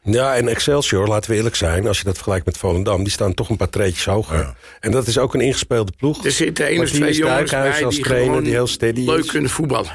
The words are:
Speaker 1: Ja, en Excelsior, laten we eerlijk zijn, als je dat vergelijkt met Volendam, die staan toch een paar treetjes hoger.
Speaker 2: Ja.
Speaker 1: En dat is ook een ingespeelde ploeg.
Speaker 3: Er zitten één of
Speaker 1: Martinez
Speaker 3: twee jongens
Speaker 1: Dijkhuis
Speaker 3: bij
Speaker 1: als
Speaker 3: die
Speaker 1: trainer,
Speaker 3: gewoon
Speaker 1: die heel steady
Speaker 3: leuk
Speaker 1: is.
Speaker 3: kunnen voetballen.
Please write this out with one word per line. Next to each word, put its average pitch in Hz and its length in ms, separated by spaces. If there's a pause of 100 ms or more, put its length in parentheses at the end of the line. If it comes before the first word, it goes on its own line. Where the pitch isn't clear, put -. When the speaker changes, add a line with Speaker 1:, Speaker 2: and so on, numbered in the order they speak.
Speaker 1:
Ja, 127 320
en 120 120
Excelsior, 117 600
laten 107 240
we 107 60
eerlijk 113 180
zijn, 87 320
als 101 100
je - 60
dat 95 120
vergelijkt 95 300
met 92 120
Volendam, 95 460
die 101 100
staan 98 200
toch - 160
een 110 80
paar 95 120
treetjes 98 360
hoger. 98 320
Speaker 2:
Ja. 71 180 (240)
Speaker 1:
En 110 120
dat 120 160
is 117 100
ook 127 160
een 135 80
ingespeelde 117 560
ploeg. 151 280
Speaker 3:
Er 139 60
zitten 156 340
één 143 140
of 170 40
Speaker 1:
Martinez 147 160 (180)
Speaker 3:
twee - 0 (100)
jongens 135 240
Speaker 1:
Dijkhuis 139 240
Speaker 3:
bij 151 100
Speaker 1:
als 123 100
Speaker 3:
die 143 80
Speaker 1:
trainer, 127 260
Speaker 3:
gewoon - 140
Speaker 1:
die 120 100
heel 123 140
steady 117 380
Speaker 3:
leuk 156 180
Speaker 1:
is. - 80
Speaker 3:
kunnen 147 180
voetballen. 127 460